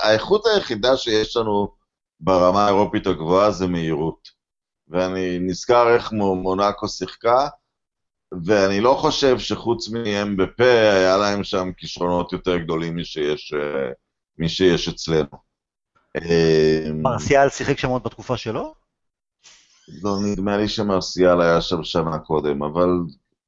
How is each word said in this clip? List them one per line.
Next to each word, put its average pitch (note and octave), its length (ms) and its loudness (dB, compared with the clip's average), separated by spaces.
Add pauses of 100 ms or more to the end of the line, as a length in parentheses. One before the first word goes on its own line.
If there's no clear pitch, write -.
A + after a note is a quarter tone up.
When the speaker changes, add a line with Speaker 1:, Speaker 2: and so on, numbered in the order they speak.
Speaker 1:
האיכות A2 440 2
היחידה C3 520 2
שיש G#2+ 400 -2
לנו G#2 340 0 (480)
ברמה F#2 460 4
האירופית G2+ 420 2
הגבוהה F#2 440 2
זה F#2 160 -2
מהירות. D#2+ 680 -4 (520)
ואני F#2 500 -4
נזכר A#2 560 2
איך A#2 180 -2
מו-, G2 220 0
מונאקו F#2+ 520 -2
שיחקה, A#2+ 600 -2 (1000)
ואני G2 360 4
לא C3 180 4
חושב C#3 400 2
שחוץ G#2+ 500 -4
מאמבפה G#2 760 -2
היה G#2 540 6
להם G2+ 260 0
שם F#2 340 -4
כישרונות F2 560 -4
יותר F2+ 240 -2
גדולים E2 400 -4
משיש, D2+ 560 -6
אה, D2 360 -4 (480)
משיש E2 500 2
אצלנו. D#2+ 600 -4 (680)
אה, D#2+ 800 2
Speaker 2:
מרסיאל B2+ 560 0
שיחק C3+ 300 -4
שם C3+ 100 -2
עוד B2+ 140 -4
בתקופה A#2 340 -8
שלו? D3+ 360 -8 (1300)
Speaker 1:
לא, G2+ 220 -2
נדמה G2+ 320 -2
לי G#2 100 0
שמרסיאל F#2 720 0
היה E2 200 2
שם E2 220 -4
שנה D#2+ 360 -4
קודם, D2 440 -2
אבל, E2+ 260 0 (580)